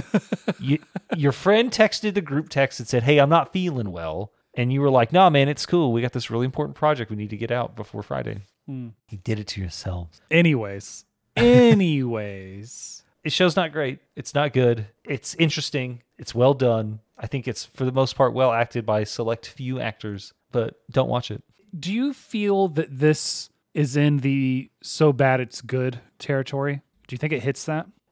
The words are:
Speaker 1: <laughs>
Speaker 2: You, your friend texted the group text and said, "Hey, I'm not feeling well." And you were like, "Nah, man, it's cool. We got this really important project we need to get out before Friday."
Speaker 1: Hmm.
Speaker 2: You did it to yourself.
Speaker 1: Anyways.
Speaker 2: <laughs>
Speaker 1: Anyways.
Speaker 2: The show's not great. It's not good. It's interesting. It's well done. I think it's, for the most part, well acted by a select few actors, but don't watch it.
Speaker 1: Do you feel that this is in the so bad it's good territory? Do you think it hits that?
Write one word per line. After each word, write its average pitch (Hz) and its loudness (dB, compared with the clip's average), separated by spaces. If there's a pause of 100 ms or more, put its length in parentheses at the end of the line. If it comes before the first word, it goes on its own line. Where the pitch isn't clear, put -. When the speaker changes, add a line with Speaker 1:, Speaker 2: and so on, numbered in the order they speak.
Speaker 1:
<laughs> - -4
Speaker 2:
You, 135 0 (360)
your 143 2
friend 220 2
texted 214 2
the 202 0
group 147 -4
text 139 0
and 117 -10
said, 123 0
"Hey, 147 4
I'm 139 6
not 160 2
feeling 143 -4
well." 85 -8 (240)
And 123 0
you 139 0
were 143 4
like, 123 4
"Nah, 180 8
man, 143 4
it's - -6
cool. 165 2
We 117 0
got 123 -4
this 120 -6
really 117 -2
important 139 -6
project 147 0
we 104 -6
need 104 -8
to 107 -10
get 113 -4
out 120 -4
before 107 -10
Friday." 107 -6 (260)
Speaker 1:
Hmm. 127 -10 (200)
Speaker 2:
You 107 -14
did 110 -4
it 104 -10
to - -8
yourself. 87 -10 (100)
Speaker 1:
Anyways. 123 0 (140)
Speaker 2:
<laughs> - -16
Speaker 1:
Anyways. 127 2 (200)
Speaker 2:
The 156 -4
show's 175 2
not 165 -2
great. 139 -4 (160)
It's - -12
not 143 0
good. 120 2 (160)
It's - -8
interesting. 131 -2 (160)
It's - -14
well 127 6
done. 113 0 (180)
I 110 -10
think 131 -6
it's, - -8
for - -6
the 127 -2
most 131 0
part, 123 2
well 127 2
acted 113 -2
by 107 2
a 104 -2
select 113 -6
few 127 -8
actors, 110 -10 (180)
but 117 -2 (120)
don't 127 2
watch 120 -4
it. 107 -12 (340)
Speaker 1:
Do 156 -8
you 262 -2
feel 202 0
that 143 -4
this - 0 (240)
is 147 0
in 147 4
the 135 -2 (120)
so 151 2
bad 131 4
it's - -10
good 127 -4 (200)
territory? 139 -4 (260)
Do - -14
you 123 -10
think 156 -4
it 110 -4
hits 135 -4
that? 160 -6 (240)